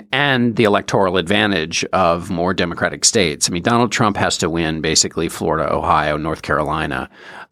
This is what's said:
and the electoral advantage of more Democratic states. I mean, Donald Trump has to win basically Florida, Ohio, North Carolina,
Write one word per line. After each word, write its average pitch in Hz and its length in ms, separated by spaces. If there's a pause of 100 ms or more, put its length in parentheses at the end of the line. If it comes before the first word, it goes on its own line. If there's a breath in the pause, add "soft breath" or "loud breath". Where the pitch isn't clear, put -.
(120)
and 131 440
the 117 100
electoral 101 520
advantage 92 640 (100)
of 85 360
more 90 240
Democratic 85 520
states. 80 440
I - 40
mean, 85 100
Donald 117 280
Trump 104 260
has 92 220
to 90 100
win 80 320
basically 80 480
Florida, 78 440
Ohio, 76 440
North 78 260
Carolina, 76 640 (420 loud breath)